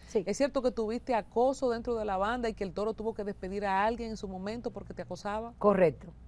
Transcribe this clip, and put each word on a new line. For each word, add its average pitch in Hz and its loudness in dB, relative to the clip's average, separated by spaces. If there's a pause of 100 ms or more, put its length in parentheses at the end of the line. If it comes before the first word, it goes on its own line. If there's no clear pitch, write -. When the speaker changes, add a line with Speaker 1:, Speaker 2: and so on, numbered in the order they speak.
Speaker 1:
Sí. 208 0
Speaker 2:
¿Es 202 0
cierto 277 2
que 240 2
tuviste 233 -2
acoso 247 2
dentro 233 -2
de 214 -2
la 196 0
banda 226 0
y 214 -2
que 202 -4
el 180 -4
Toro 208 0
tuvo 220 -4
que 202 -4
despedir 196 -6
a 196 2
alguien 226 -2
en 214 -6
su 196 -8
momento 202 -6
porque 196 -10
te 180 -8
acosaba? 214 -6
Speaker 1:
Correcto. 185 6 (200)